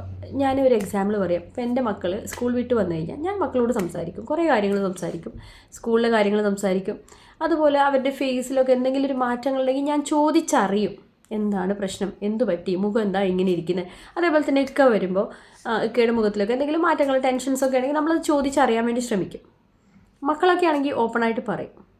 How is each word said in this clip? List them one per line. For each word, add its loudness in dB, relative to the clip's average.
ഞാനൊരു 2
എക്സാമ്പിൾ -2
പറയാം. -2
ഇപ്പോൾ -10
എൻ്റെ -2
മക്കൾ -4
സ്കൂൾ -4
വിട്ട് 0
വന്നു 0
കഴിഞ്ഞാൽ -6
ഞാൻ -4
മക്കളോട് 0
സംസാരിക്കും, -6
കുറേ 0
കാര്യങ്ങൾ 2
സംസാരിക്കും, -8
സ്കൂളിലെ 0
കാര്യങ്ങൾ 2
സംസാരിക്കും. -2
അതുപോലെ 4
അവരുടെ 2
ഫേസിലൊക്കെ 0
എന്തെങ്കിലും 2
ഒരു 0
മാറ്റങ്ങളുണ്ടെങ്കിൽ 0
ഞാൻ 0
ചോദിച്ചറിയും, 2
എന്താണ് -2
പ്രശ്നം, -6
എന്ത് -2
പറ്റി, -2
മുഖം 0
എന്താ 0
ഇങ്ങനെ 2
ഇരിക്കുന്നത്. -2
അതേപോലെ 2
തന്നെ 2
ഇക്ക 0
വരുമ്പോൾ, 2
ആ, -2
ഇക്കയുടെ 2
മുഖത്തിലൊക്കെ 0
എന്തെങ്കിലും 0
മാറ്റങ്ങൾ, 2
ടെൻഷൻസൊക്കെ 0
ഉണ്ടെങ്കിൽ 0
നമ്മളത് 0
ചോദിച്ചറിയാൻ 2
വേണ്ടി -2
ശ്രമിക്കും. -4
മക്കളൊക്കെ 2
ആണെങ്കിൽ 0
ഓപ്പണായിട്ട് 0
പറയും, -6